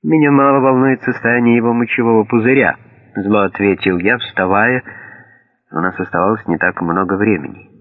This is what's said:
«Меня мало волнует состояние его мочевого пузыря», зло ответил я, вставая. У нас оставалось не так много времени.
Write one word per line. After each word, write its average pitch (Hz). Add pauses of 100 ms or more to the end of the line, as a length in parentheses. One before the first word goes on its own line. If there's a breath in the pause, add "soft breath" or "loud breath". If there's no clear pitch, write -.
«Меня 156
мало 139
волнует 131
состояние 120
его 120
мочевого 117
пузыря», 117 (400)
зло 101
ответил 95
я, 107
вставая. 107 (880 loud breath)
У -
нас 90
оставалось 92
не 85
так 90
много 90
времени. 98 (100)